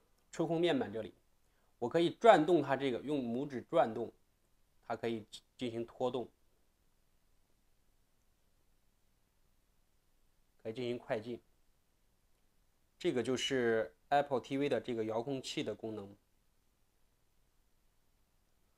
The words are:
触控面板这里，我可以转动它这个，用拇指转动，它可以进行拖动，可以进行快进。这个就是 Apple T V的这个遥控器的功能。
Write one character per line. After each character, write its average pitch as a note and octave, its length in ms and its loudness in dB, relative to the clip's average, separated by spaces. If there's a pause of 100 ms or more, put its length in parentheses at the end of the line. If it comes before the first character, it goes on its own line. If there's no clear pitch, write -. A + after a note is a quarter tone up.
(320)
触 E3 160 -2
控 E3 120 0
面 E3 200 2
板 G#2 120 -4
这 A2 120 -6
里， F2+ 100 -14 (640)
我 A#2+ 100 -4
可 E3 120 0
以 E3+ 100 4
转 G#3+ 340 8
动 D#3+ 200 4
它 C3+ 120 0
这 C3+ 140 0
个， A#2 120 -2
用 C#3 180 -2
拇 A#2+ 260 -2
指 C3 160 -8
转 D3 320 2
动， A2+ 180 -6 (760)
它 A#2 80 -6
可 A#2 120 -6
以 A#2 160 -4 (320)
进 B2 140 -6
行 A#2 160 -6
拖 B2+ 240 -4
动， B2+ 180 -4 (4000)
可 A2+ 80 -6
以 - 20 -8
进 B2 140 -6
行 A#2+ 100 -2
快 A#2+ 220 -4
进。 A2+ 200 -8 (1600)
这 E3+ 160 0
个 B2 80 2
就 B2 160 0
是 A#2 560 0 (160)
Apple C#3+ 300 2
T C#3 180 -6
V C#3 100 0
的 A#2+ 140 0
这 B2 140 -6
个 A2+ 100 -2
遥 A2 160 -2
控 C#3 180 -6
器 - 220 -6
的 A2 140 -6
功 A2 180 -10
能。 G2+ 220 -12 (2750)